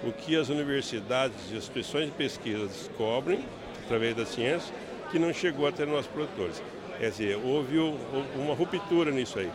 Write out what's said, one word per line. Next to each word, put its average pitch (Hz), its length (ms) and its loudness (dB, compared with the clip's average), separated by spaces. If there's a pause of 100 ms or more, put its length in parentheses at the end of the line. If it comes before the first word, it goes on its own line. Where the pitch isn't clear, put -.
O 120 80 -2
que 156 240 0
as 147 140 2
universidades 131 840 0 (160)
e 110 40 -6
instituições 120 500 -2
de 147 80 -4
pesquisa 110 520 -2
descobrem, 123 800 0 (400)
através 113 300 2
da 113 100 0
ciência, 131 480 0 (380)
que 160 80 4
não 170 120 4
chegou 147 360 2
até 147 180 0
nós 147 220 0
produtores. 104 560 -4 (340)
Quer 110 140 2
dizer, 101 340 0
houve 139 320 2
o, 160 120 4
o, 135 360 -2 (140)
uma 143 160 2
ruptura 170 560 4
nisso 127 260 0
aí. 92 180 0